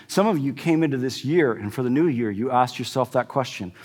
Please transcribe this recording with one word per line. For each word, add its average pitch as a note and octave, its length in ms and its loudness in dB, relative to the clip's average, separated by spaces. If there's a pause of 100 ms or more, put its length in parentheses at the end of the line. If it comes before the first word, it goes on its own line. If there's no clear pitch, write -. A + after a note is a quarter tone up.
Some G3 200 2
of G3+ 100 2
you C#3 160 -2
came D#3+ 300 2
into C#3 140 0
this B2 280 -4
year, D3 260 4
and G2+ 220 -6
for C3 100 -4
the B2 60 0
new D3 180 2
year, A#2 240 0
you A2+ 200 -4
asked B2 280 2
yourself B2+ 340 -2
that B2 140 0
question, G#2+ 460 -6 (100)